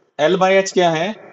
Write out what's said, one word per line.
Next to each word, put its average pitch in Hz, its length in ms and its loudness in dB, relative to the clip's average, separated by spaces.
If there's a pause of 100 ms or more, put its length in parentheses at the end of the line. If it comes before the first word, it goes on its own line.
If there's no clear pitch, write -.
(200)
L 160 180 2
by 185 120 0 (120)
H 190 120 -8
क्या 175 180 2
है? 170 220 -4 (200)